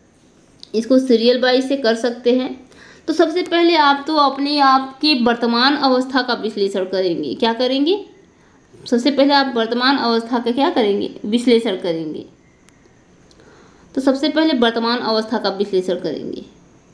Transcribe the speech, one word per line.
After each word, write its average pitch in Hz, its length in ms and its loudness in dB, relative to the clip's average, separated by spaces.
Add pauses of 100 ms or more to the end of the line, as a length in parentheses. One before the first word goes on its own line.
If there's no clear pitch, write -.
(760)
इसको 226 240 2
serial 247 420 2
wise 254 260 2
से 269 100 -2
कर 226 180 0
सकते 240 400 -2
हैं। 254 140 -2 (580)
तो 320 60 -2
सबसे 320 300 2
पहले 339 320 2
आप 285 320 4
तो 311 80 -2
अपने 285 440 0
आप 269 400 2
की 302 140 2 (100)
वर्तमान 240 520 2
अवस्था 262 460 0
का 247 120 -2
विश्लेषण 196 520 -4
करेंगे। 185 500 -2
क्या 226 180 0
करेंगे? 269 500 -2 (680)
सबसे 254 380 -2
पहले 285 220 4
आप 269 220 2
वर्तमान 240 420 0
अवस्था 233 420 -2
का 240 120 -4
क्या 269 180 0
करेंगे? 208 400 0 (160)
विश्लेषण 233 520 2
करेंगे। 160 480 -6 (1700)
तो 269 60 -4
सबसे 269 280 0
पहले 311 300 0
वर्तमान 233 400 0
अवस्था 220 380 -4
का 202 120 -2
विश्लेषण 190 500 -4
करेंगे। - 460 -10 (480)